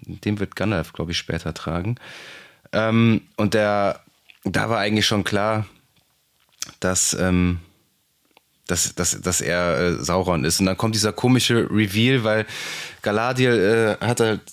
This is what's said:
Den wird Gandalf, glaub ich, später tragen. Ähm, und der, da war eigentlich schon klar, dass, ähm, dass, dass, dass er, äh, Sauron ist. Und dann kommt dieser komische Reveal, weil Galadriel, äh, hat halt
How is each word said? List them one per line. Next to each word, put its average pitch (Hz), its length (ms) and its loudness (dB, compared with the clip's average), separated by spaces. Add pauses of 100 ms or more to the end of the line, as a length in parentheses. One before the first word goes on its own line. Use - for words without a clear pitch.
Den 104 380 -6
wird 98 160 -6
Gandalf, 98 360 -2
glaub 82 180 -8
ich, 82 80 -4
später - 360 -6
tragen. 87 420 -6 (760)
Ähm, 113 500 2 (140)
und 107 180 0
der, 104 460 2 (440)
da 98 240 -2
war 113 100 0
eigentlich 107 280 2
schon 104 180 0
klar, 107 420 0 (1120)
dass, 92 340 0
ähm, 90 460 2 (1040)
dass, - 280 -2
dass, - 260 -2
dass 90 200 -2
er, 87 380 0
äh, 87 260 0
Sauron 87 400 0
ist. 85 160 0
Und 95 60 2
dann 95 100 0
kommt 113 180 -2
dieser 107 180 0
komische 120 580 2
Reveal, 107 540 2
weil 107 220 0 (560)
Galadriel, 113 1000 2
äh, - 40 -4
hat 120 160 2
halt 110 200 2 (120)